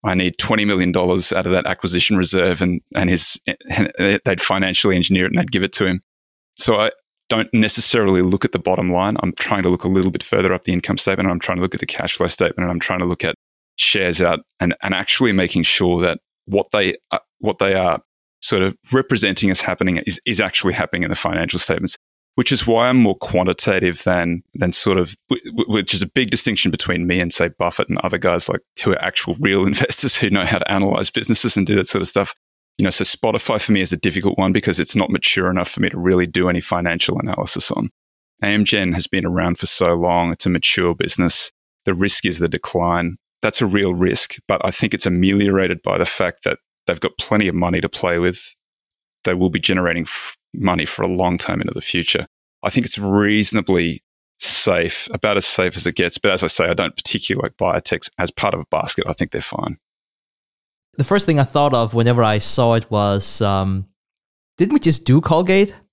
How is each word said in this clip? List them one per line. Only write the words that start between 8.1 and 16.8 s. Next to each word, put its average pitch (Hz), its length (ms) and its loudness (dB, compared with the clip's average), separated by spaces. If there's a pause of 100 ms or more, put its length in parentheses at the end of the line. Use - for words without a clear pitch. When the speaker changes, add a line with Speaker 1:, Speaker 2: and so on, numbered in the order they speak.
Speaker 1:
look 92 240 2
at - 80 0
the 90 60 -2
bottom 90 340 0
line. 95 280 2
I'm 90 120 -2
trying 101 300 -2
to 87 80 2
look 90 140 0
a - 40 0
little 95 220 2
bit - 120 -8
further 92 300 0
up - 120 -4
the 90 100 0
income 92 240 -2
statement, 95 280 -2
and 90 60 2
I'm 87 80 -4
trying 90 160 -4
to 90 60 -2
look 92 120 -2
at - 60 -8
the - 60 -6
cash - 300 -6
flow 87 100 0
statement, 90 380 -2
and 87 60 -2
I'm 85 100 -2
trying 92 180 -4
to 90 80 -2
look 87 180 -2
at 87 100 -2 (420)
shares 90 440 0
out, 85 200 2 (200)
and, 90 220 0
and 95 100 -4
actually 107 400 0
making 92 300 2
sure 87 400 2
that 85 160 0 (260)
what 98 280 0
they, 98 240 0 (140)